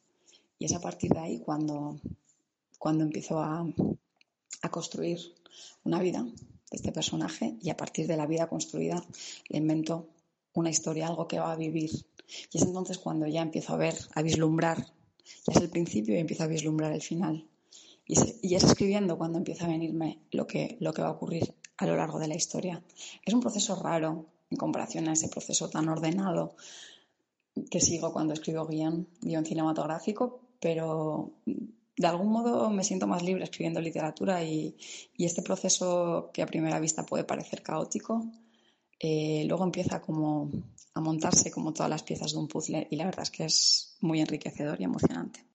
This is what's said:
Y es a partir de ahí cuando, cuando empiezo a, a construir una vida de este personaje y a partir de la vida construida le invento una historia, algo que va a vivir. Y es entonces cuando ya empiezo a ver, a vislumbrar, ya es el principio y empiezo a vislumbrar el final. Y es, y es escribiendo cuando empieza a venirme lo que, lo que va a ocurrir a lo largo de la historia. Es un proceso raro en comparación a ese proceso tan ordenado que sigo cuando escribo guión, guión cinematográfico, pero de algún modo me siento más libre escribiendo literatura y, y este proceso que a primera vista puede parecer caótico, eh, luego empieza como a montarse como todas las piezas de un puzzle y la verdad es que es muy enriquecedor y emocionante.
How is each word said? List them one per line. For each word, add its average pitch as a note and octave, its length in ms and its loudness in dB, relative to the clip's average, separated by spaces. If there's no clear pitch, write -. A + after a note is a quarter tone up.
Y - 60 -6
es D#3+ 100 2
a F3 60 -2
partir F3 320 0
de E3 80 4
ahí F#3+ 180 -4
cuando, D3+ 640 -4
cuando D#3 260 2
empiezo D#3 340 -2
a, D#3 280 -2
a E3 80 -2
construir E3+ 480 -4
una E3 160 2
vida F3+ 240 2
de - 520 -12
este - 160 -4
personaje D#3+ 680 -2
y E3 80 -2
a D#3 60 -4
partir D#3 300 -4
de E3 100 2
la D3+ 100 0
vida D#3+ 220 2
construida E3 560 -2
le - 100 -2
invento D#3 500 2
una E3 160 2
historia, D#3+ 360 0
algo E3 220 -2
que E3+ 100 -2
va E3 140 0
a D#3+ 40 -4
vivir. D#3+ 340 -2
Y E3+ 80 -2
es D#3+ 60 6
entonces F3+ 340 0
cuando D#3+ 280 -2
ya D#3+ 160 0
empiezo D#3+ 320 -2
a - 20 2
ver, D#3+ 180 2
a D3+ 80 2
vislumbrar, D#3+ 560 4
ya - 720 -6
es E3+ 40 8
el F3 120 6
principio G3 480 0
y - 20 4
empiezo D#3+ 260 0
a D#3 40 2
vislumbrar D#3 440 0
el D#3 100 -4
final. D#3+ 440 -2
Y - 80 -2
es, - 280 4
y F3+ 120 2
es - 100 6
escribiendo G3 540 6
cuando E3 200 0
empieza F3 280 -4
a - 20 2
venirme D#3+ 520 -2
lo - 140 0
que, - 340 -2
lo D#3+ 120 0
que E3 100 -4
va D#3+ 60 2
a D#3+ 40 0
ocurrir E3+ 420 -4
a - 100 0
lo E3 100 4
largo D#3 220 0
de D#3 100 -2
la D#3 60 -2
historia. F3 480 -4
Es F#3+ 100 2
un B3 60 6
proceso G#3+ 360 0
raro D#3+ 500 0
en - 60 -2
comparación D#3+ 520 -2
a D#3+ 40 2
ese D#3+ 160 0
proceso - 400 -4
tan D#3+ 200 0
ordenado E3+ 680 0
que F3 100 0
sigo E3 320 0
cuando D#3 220 0
escribo D#3+ 320 -4
guión, D#3+ 420 -2
guión D#3+ 240 -2
cinematográfico, D#3+ 960 -2
pero D#3+ 720 0
de - 640 -2
algún F3 240 2
modo A#3 400 4
me G3 140 2
siento F#3+ 220 0
más F#3 160 2
libre F3+ 220 0
escribiendo E3 360 -2
literatura E3 640 0
y, D#3 320 -2
y F3 80 2
este E3+ 180 0
proceso F3 880 2
que - 100 -2
a - 40 2
primera D#3+ 320 2
vista E3 260 0
puede - 200 0
parecer - 380 -4
caótico, A3+ 640 -2
eh, D#3 480 2
luego E3+ 180 2
empieza F3 360 0
como D3+ 500 0
a D#3+ 40 -2
montarse D#3+ 500 4
como D#3 240 -2
todas D#3+ 160 2
las D#3 120 -2
piezas D#3 300 -4
de D#3 60 -4
un D3+ 100 -2
puzzle D#3 420 -2
y D3+ 60 -2
la D#3 80 -2
verdad F3 200 -4
es D#3 60 -4
que - 140 -4
es - 560 2
muy D#3+ 200 4
enriquecedor D3+ 600 -2
y - 40 -2
emocionante. - 560 0